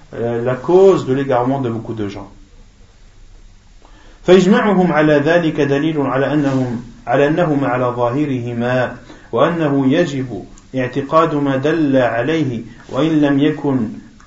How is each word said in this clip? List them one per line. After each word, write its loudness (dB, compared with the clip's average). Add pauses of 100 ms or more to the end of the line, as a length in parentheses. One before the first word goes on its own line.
(160)
euh, -4
la -2
cause 4
de 0
l'égarement 0
de -4
beaucoup -6
de -6
gens. -12 (2000)
فإجماعهم 4
على 4
ذلك 2
دليل 0
على -2
أنهم، -2 (260)
على 2
أنهم 0
على -2
ظاهرهما، -2 (360)
وأنه 0
يجب -4 (300)
اعتقاد 0
ما -2
دل 0
عليه، 0 (280)
وإن 0
لم 2
يكن 0 (500)